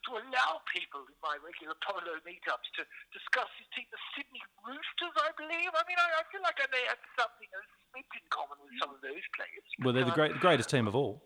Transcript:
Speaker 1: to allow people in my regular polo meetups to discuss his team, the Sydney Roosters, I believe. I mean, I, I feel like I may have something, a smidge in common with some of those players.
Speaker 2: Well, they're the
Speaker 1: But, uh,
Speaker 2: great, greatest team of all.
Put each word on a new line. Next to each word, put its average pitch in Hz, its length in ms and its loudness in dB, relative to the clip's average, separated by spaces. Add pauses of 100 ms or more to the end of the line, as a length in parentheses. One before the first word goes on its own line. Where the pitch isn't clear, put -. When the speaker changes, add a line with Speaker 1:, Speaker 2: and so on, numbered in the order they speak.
Speaker 1:
to - 80 -6
allow 262 420 0 (140)
people 143 340 -8
in 143 160 -20
my 151 220 -2
regular 160 400 -10
polo 170 400 -6
meetups 170 500 -6
to 160 80 -6 (300)
discuss - 340 -2 (140)
his 226 140 -20
team, 247 180 -8
the 220 80 -12 (160)
Sydney 262 240 -12 (240)
Roosters, 320 560 -6
I 302 160 4
believe. 330 340 -2
I 330 160 4
mean, 359 140 2
I, 330 180 4
I 330 40 -2 (100)
feel 392 100 -8
like 330 160 2
I 269 140 2
may 254 160 2
have 240 100 0 (160)
something, 226 320 -2
a 190 140 -12 (320)
smidge 262 240 -14
in - 160 -16
common - 320 -6
with - 160 -18
some 143 100 -2
of 135 140 -18
those - 180 -8 (140)
players. - 300 -10 (120)
Speaker 2:
Well, 127 140 4
they're 127 100 6
the 123 80 4
Speaker 1:
But, 147 240 6
uh, - 0 -
Speaker 2:
great, 147 60 -2
greatest 160 320 6
team 120 160 6
of 98 80 0
all. 127 280 0